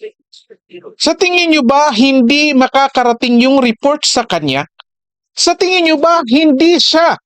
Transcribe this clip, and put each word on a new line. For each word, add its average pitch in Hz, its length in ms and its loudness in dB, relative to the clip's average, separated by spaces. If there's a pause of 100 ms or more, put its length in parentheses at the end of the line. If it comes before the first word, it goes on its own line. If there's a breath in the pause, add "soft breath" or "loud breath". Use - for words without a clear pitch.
(1000)
Sa 311 140 -2
tingin 349 400 0
niyo 302 120 0
ba 277 280 2
hindi 269 600 2
makakarating 254 920 0
yung 269 160 2
report 285 420 -2
sa 240 220 -2
kanya? 147 380 -4 (680)
Sa - 240 -2
tingin 359 320 -2
niyo 311 140 0
ba 339 240 2
hindi 302 520 2
siya 320 380 0 (100)